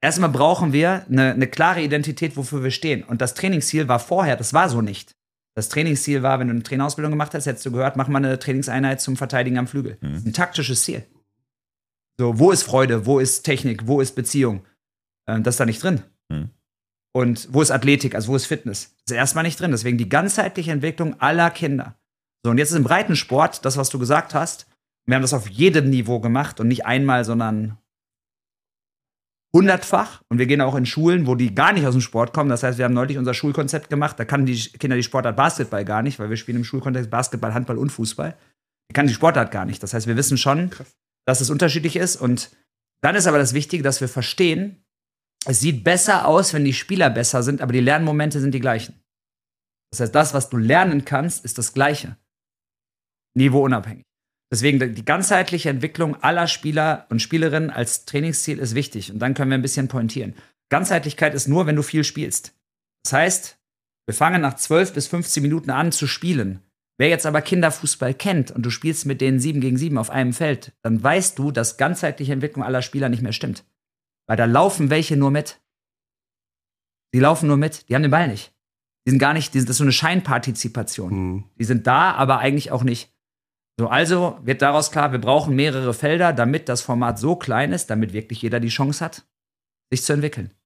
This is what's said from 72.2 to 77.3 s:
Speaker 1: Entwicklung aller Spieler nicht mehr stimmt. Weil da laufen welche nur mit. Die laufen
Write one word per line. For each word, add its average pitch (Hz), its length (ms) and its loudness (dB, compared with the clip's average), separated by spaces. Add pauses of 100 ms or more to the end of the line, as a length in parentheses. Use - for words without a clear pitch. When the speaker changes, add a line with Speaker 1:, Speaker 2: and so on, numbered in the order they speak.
Speaker 1:
Entwicklung 139 320 -4
aller 127 200 -2
Spieler 139 260 -4
nicht 120 140 0
mehr 110 100 -4
stimmt. - 320 -8 (600)
Weil 110 100 0
da 117 80 4
laufen 151 440 4
welche 156 280 2
nur 139 140 4
mit. 147 280 -4 (1500)
Die 127 60 4
laufen 156 280 4